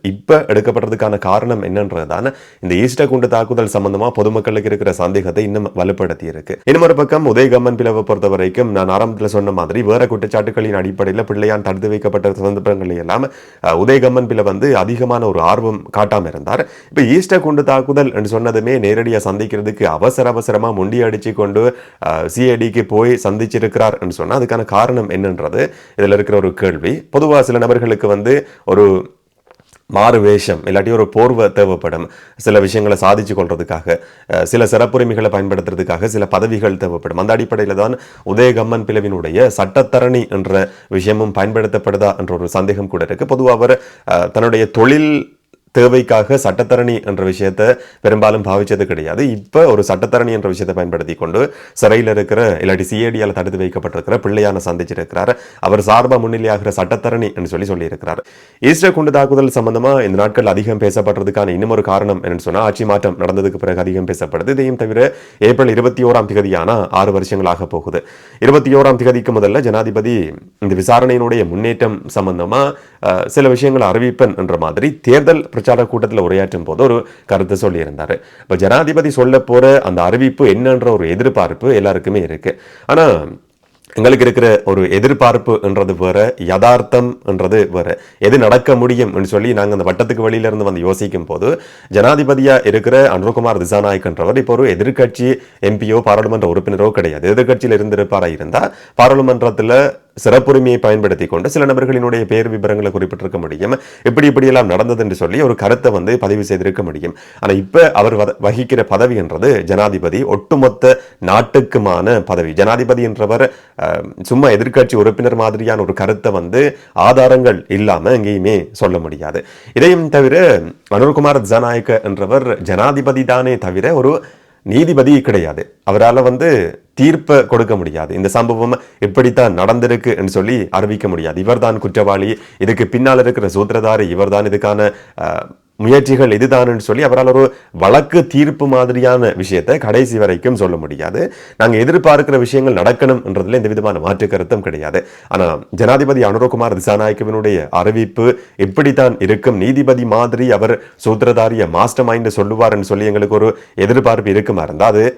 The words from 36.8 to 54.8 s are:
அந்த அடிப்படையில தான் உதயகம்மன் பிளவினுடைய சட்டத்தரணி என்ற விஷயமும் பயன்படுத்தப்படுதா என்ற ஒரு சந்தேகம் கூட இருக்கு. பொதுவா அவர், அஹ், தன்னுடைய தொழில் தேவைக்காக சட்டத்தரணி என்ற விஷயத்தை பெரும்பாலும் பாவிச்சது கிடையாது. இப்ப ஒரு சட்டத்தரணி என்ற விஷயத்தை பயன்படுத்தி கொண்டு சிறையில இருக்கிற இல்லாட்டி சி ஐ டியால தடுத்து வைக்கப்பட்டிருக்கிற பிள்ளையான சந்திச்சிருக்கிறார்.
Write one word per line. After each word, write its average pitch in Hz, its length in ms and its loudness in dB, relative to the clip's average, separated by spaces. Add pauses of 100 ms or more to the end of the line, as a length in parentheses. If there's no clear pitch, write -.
அந்த 104 180 0
அடிப்படையில 104 400 -2
தான் 110 200 0 (300)
உதயகம்மன் 113 600 0
பிளவினுடைய 101 600 -2 (100)
சட்டத்தரணி 123 720 0
என்ற 95 240 -4 (360)
விஷயமும் 104 460 -2
பயன்படுத்தப்படுதா 101 800 -2
என்ற 90 160 -6
ஒரு 87 160 -6
சந்தேகம் 98 380 -2
கூட 87 160 -4
இருக்கு. 82 220 -6
பொதுவா 131 260 0
அவர், 123 240 4 (360)
அஹ், 87 200 0
தன்னுடைய 110 400 2
தொழில் 147 600 2 (420)
தேவைக்காக 123 640 2
சட்டத்தரணி 120 560 0 (120)
என்ற 98 180 -4
விஷயத்தை 95 420 -2 (360)
பெரும்பாலும் 107 420 2
பாவிச்சது 101 400 0
கிடையாது. 87 480 -4
இப்ப 113 340 2
ஒரு 107 220 4
சட்டத்தரணி 113 440 0
என்ற 104 160 -4
விஷயத்தை 92 280 -4
பயன்படுத்தி 87 400 -4
கொண்டு 87 240 -4 (340)
சிறையில 110 360 2
இருக்கிற 104 520 0
இல்லாட்டி 95 200 0
சி 95 220 -6
ஐ 117 60 0
டியால 107 240 -4
தடுத்து 92 260 -6
வைக்கப்பட்டிருக்கிற 90 580 -4
பிள்ளையான 101 480 -2
சந்திச்சிருக்கிறார். 87 640 -4 (280)